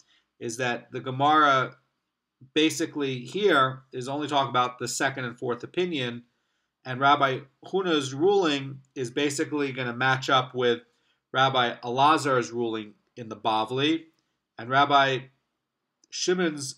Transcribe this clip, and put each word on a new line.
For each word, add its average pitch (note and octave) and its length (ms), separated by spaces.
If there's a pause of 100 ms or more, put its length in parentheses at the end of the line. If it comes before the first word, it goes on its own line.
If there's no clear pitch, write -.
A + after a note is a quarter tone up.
(400)
is A#2+ 180
that A#2+ 340
the B2+ 80
Gemara C3+ 760 (800)
basically D3+ 680
here C3+ 600 (100)
is B2+ 160
only C#3+ 200
talking C#3 240
about B2 260
the B2 100
second C3+ 380
and A#2 120
fourth A#2+ 260
opinion, B2+ 580 (640)
and B2+ 140
Rabbi C#3 400 (260)
Huna's D#3+ 480
ruling D3 680 (120)
is B2+ 160
basically C#3+ 640
gonna B2 240
match C3 340
up C3 240
with A#2+ 280 (500)
Rabbi B2+ 460
Elazar's C3 760
ruling A2 420 (220)
in A#2 140
the G#2+ 60
Bavli, B2+ 680 (560)
and A#2 100
Rabbi C3+ 520 (920)
Shimon's, D#3+ 680